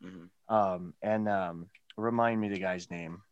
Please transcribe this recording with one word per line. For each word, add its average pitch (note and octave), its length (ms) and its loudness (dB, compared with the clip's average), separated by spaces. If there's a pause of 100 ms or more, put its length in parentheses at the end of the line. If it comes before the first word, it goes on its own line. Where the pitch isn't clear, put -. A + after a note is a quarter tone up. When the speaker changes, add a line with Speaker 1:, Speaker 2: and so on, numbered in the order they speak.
Speaker 1:
Mm-hmm. F#2 520 -8
Speaker 2:
Um, F#2 480 2
and, G#2+ 260 2
um, F2+ 380 -2 (300)
remind A#2 440 2
me G#2 100 0
the G2 100 -2
guy's F#2 280 -2
name. E2+ 320 -8 (120)